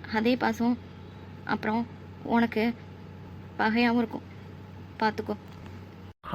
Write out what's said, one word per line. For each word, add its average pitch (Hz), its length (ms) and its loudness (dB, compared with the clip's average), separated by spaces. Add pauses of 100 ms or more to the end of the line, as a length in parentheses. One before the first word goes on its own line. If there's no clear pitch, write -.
(180)
அதே 240 160 6 (100)
பாசம் 233 320 4 (800)
அப்புறம் 220 280 2 (540)
உனக்கு 226 280 6 (960)
பகையாவும் 233 420 6
இருக்கும், - 260 -2 (760)
பார்த்துக்கோ. 208 340 2 (1000)